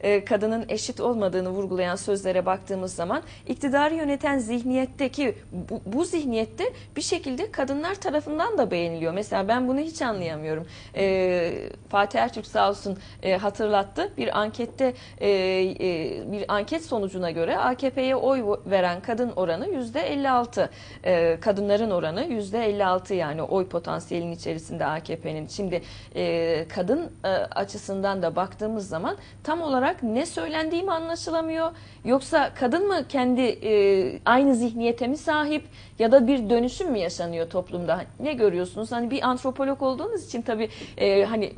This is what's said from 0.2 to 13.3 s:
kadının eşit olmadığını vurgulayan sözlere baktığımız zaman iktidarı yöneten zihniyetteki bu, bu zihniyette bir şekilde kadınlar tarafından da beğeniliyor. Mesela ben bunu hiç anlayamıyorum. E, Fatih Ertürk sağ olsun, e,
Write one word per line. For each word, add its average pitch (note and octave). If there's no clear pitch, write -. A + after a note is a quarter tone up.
kadının A3
eşit G#3+
olmadığını F#3
vurgulayan F#3
sözlere F#3+
baktığımız F#3+
zaman G3
iktidarı C#4+
yöneten C#4+
zihniyetteki B3+
bu, F3+
bu D#4+
zihniyette B3
bir D4+
şekilde E4+
kadınlar D4+
tarafından D#4
da G#3+
beğeniliyor. E3
Mesela G3
ben B3
bunu C4+
hiç D#4+
anlayamıyorum. D#3+
E, F#3
Fatih G3+
Ertürk A3+
sağ G3+
olsun, G3+
e, F#3